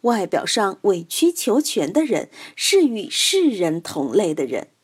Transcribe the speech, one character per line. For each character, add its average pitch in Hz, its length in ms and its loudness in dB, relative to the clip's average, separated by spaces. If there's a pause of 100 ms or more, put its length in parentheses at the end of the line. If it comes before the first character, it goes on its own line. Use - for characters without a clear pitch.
外 233 220 2
表 175 220 -2
上 196 360 0
委 185 200 2
曲 330 300 0
求 254 280 0
全 180 320 -2
的 302 120 2
人， 220 240 -2 (260)
是 392 300 2
与 220 260 -2
世 - 380 2
人 170 340 0
同 139 300 -6
类 160 200 2
的 147 120 -2
人。 120 240 -6 (160)